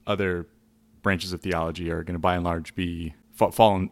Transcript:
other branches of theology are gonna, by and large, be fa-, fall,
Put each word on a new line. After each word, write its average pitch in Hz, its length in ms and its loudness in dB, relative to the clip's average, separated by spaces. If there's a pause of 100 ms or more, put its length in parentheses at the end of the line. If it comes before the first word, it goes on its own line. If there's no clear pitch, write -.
other 92 400 -2 (560)
branches 92 300 0
of 87 100 -6
theology 82 480 -2
are 82 120 -2
gonna, 87 160 -6
by 90 160 2
and 87 100 0
large, 85 300 -4
be 85 400 -4 (180)
fa-, 95 200 2
fall, 98 400 6